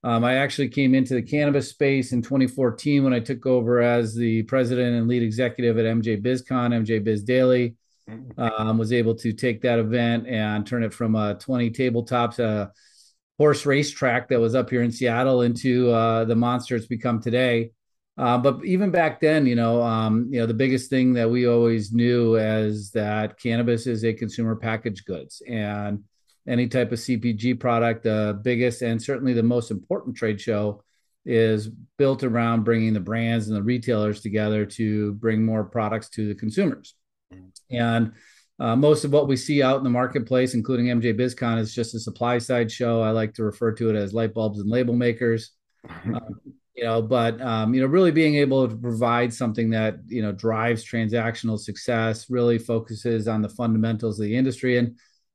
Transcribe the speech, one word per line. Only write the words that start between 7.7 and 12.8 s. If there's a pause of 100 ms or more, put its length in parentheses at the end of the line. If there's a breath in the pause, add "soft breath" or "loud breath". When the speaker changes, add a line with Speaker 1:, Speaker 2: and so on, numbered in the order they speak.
Speaker 2:
Mm-hmm.
Speaker 1:
Um,
was
able
to
take
that
event
and
turn
it
from,
uh,
twenty
tabletops,
a (680 soft breath)